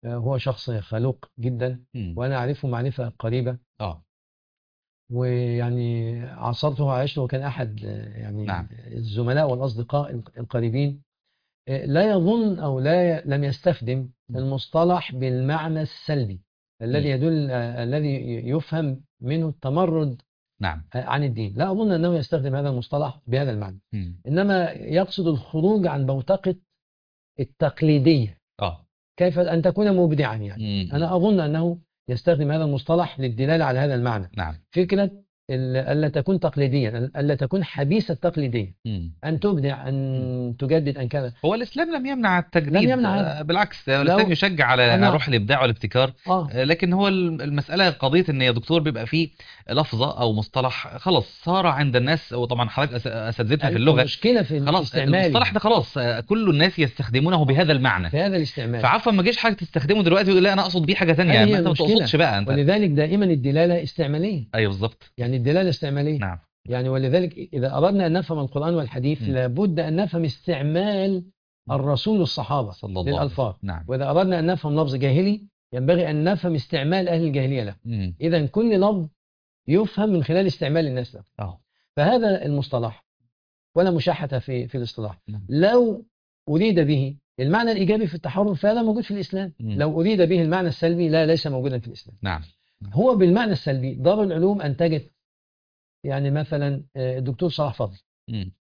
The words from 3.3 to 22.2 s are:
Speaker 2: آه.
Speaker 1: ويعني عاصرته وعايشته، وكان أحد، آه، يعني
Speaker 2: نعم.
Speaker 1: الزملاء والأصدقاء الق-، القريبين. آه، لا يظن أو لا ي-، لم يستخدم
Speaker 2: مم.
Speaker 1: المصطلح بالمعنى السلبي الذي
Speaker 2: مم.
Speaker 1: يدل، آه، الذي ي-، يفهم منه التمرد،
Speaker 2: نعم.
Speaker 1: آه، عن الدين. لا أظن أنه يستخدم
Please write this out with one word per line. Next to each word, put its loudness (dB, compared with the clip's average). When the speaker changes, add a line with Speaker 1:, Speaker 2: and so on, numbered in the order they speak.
Speaker 2:
آه. -8
Speaker 1:
ويعني -2
عاصرته -4
وعايشته، -2
وكان -4
أحد، -8
آه، -12
يعني -8
Speaker 2:
نعم. -6
Speaker 1:
الزملاء -2
والأصدقاء -4
الق-، -12
القريبين. -2
آه، -6
لا 2
يظن 2
أو -2
لا 2
ي-، -8
لم 0
يستخدم -2
Speaker 2:
مم. -8
Speaker 1:
المصطلح 0
بالمعنى -2
السلبي -4
الذي -2
Speaker 2:
مم. 0
Speaker 1:
يدل، 0
آه، -4
الذي -2
ي-، -6
يفهم -4
منه -2
التمرد، -2
Speaker 2:
نعم. -6
Speaker 1:
آه، -4
عن -2
الدين. -4
لا 0
أظن 0
أنه 2
يستخدم -2